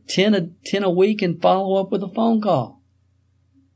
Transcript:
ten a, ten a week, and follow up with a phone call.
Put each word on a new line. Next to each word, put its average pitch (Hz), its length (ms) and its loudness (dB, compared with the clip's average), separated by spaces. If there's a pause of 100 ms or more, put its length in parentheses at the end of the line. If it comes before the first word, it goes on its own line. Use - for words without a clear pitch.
ten 202 280 2
a, 175 140 -2 (160)
ten 196 200 -4
a 190 60 0
week, 196 300 2
and 175 220 -4
follow 190 320 2
up 190 160 -2
with 202 120 -4
a 196 60 -8
phone 226 320 0
call. 156 420 -2 (920)